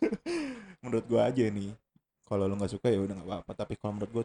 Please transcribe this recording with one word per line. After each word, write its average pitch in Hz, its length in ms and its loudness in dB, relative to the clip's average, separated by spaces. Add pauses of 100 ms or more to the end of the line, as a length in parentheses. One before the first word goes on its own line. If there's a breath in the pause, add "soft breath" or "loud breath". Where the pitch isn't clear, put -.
<laughs> 254 800 -4
Menurut 113 240 0
gue 120 160 4
aja 123 240 4
nih, 104 320 -2 (480)
kalau 98 240 2
lo 98 80 0
nggak 101 160 0
suka 107 160 0
ya 113 160 6
udah 98 160 -4
nggak 85 80 -10
apa-apa, 98 240 -6
tapi 104 240 -6
kalau 104 240 -4
menurut 104 160 -4
gue 117 80 0